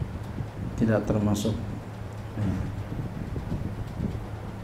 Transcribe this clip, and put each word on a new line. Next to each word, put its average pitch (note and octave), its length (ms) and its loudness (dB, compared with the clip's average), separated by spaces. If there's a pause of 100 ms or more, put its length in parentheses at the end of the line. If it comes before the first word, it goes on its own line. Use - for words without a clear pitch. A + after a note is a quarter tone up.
(760)
tidak A2 320 6
termasuk. G#2 480 4 (3000)